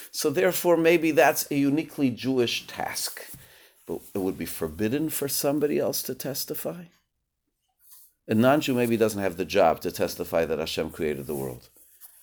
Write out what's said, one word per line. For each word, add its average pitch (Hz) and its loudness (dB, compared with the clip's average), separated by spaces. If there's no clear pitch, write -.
So - -2
therefore, 175 2
maybe 165 4
that's 147 4
a 147 -2
uniquely 139 2
Jewish 120 -2
task. - -8
But - -8
it 104 -4
would 92 -2
be 85 -6
forbidden 107 -2
for 143 -4
somebody 143 0
else 131 -2
to 131 -8
testify? 151 -8
A 110 2
non-Jew 131 4
maybe 120 2
doesn't 104 2
have 90 -2
the 92 -2
job 85 4
to 87 -4
testify 87 -2
that 76 -2
Hashem 80 -4
created 73 -4
the 76 -6
world. 64 -8